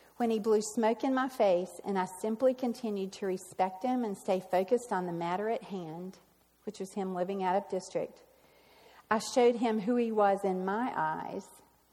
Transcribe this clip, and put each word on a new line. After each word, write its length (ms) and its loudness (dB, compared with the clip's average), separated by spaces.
When 140 0
he 80 2
blew 220 4
smoke 420 0
in 120 2
my 160 0
face 560 2
and 120 0
I 80 0
simply 320 2
continued 600 -4
to 140 -6
respect 580 -2
him 200 0
and 140 -4
stay 320 0
focused 420 2
on 140 0
the 60 -4
matter 360 -2
at 140 -2
hand, 560 -10
which 140 -10
was 140 -10
him 220 -2
living 280 -2
out 140 4
of 140 -2
district, 500 -4
I 80 6
showed 220 6
him 240 0
who 160 0
he 160 0
was 320 4
in 220 -2
my 280 -2
eyes, 520 -4